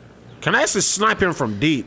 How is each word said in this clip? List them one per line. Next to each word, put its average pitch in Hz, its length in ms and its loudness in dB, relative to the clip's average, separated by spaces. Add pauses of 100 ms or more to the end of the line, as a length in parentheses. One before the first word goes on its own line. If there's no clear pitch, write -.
(400)
Can 165 160 0
I 269 60 4
actually 208 200 0
snipe 208 400 0
him 175 100 2
from 107 280 -4
deep? 143 260 0